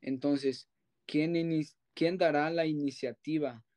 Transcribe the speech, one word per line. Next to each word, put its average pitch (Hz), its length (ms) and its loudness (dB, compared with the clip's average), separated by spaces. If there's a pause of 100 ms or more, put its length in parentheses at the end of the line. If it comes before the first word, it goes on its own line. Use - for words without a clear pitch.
Entonces, 135 640 -2 (380)
¿quién 156 300 0
ini-, 165 380 0 (200)
quién 170 240 0
dará 156 320 4
la 165 160 2
iniciativa 143 960 -4 (120)